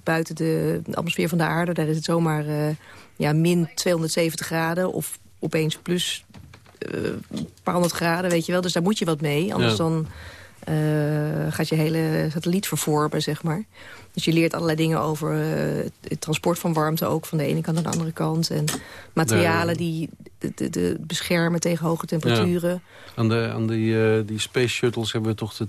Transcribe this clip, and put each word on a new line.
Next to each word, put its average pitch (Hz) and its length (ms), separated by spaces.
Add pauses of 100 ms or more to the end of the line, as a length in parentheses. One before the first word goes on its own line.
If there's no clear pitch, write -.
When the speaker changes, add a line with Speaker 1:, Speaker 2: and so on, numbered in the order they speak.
Speaker 1:
buiten 165 320
de 160 460 (100)
atmosfeer 170 380
van 175 80
de 170 60
aarde, 165 300
daar 160 140
is 156 80
het 156 100
zomaar, 160 420
eh, 151 200 (480)
ja, 147 180
min 165 420
tweehonderdzeventig 165 720
graden 165 480
of - 260 (200)
opeens 160 380
plus, - 480 (520)
eh, - 260
een - 460 (140)
paar 185 100
honderd 170 200
graden, 170 380
weet 170 140
je 180 60
wel. 180 100
Dus 180 120
daar 185 100
moet 208 160
je 196 60
wat 156 160
mee, 160 320
anders 120 180
Speaker 2:
Ja. 107 60
Speaker 1:
dan, 160 300 (560)
eh, 151 920
gaat 160 140
je 160 80
hele 160 560
satelliet 170 360
vervormen, 151 540
zeg 151 220
maar. 165 200 (500)
Dus - 120
je 165 80
leert 165 200
allerlei 160 240
dingen 160 240
over, 156 300
eh, 151 520
het, - 80 (160)
het 156 140
transport 165 380
van 175 140
warmte 156 320
ook... 160 200
van - 120
de 147 60
ene 151 180
kant 165 140
naar 170 160
de - 60
andere 165 140
kant. 160 380
En 151 160 (480)
materialen 165 520
Speaker 2:
Ja, 170 60
ja. 165 60
Speaker 1:
die 160 320 (280)
de, - 180
de, - 140
de 175 300
beschermen 170 600
tegen 165 260
hoge 165 200
temperaturen. 175 680
Speaker 2:
Ja. 180 80 (360)
Aan 113 140
de, 113 240
aan 113 140
die, 110 400
eh, 110 180
die 107 140
space 127 280
shuttles 113 440
hebben 110 200
we 104 60
toch 107 180
de 110 140